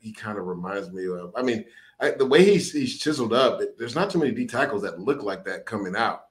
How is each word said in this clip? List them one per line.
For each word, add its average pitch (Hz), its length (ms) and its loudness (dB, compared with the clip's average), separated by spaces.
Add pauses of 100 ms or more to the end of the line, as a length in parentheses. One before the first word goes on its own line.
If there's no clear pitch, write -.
he 110 100 -12
kinda 107 300 -8
reminds 90 500 -6
me 92 160 -6
of. 90 300 -6
I 127 40 -2
mean, 117 220 0 (380)
I, 143 100 2
the 135 140 2
way 147 180 8
he's, 196 300 4
he's 135 260 -2
chiseled 127 320 0
up, 123 300 4
it, - 160 -6
there's 117 180 -6
not 196 140 0
too 180 100 2
many 135 120 2
D 123 140 -2
tackles 113 360 -2
that 90 180 -6
look 117 240 -2
like 95 220 -6
that 92 200 -8
coming 95 300 -6
out. 107 360 0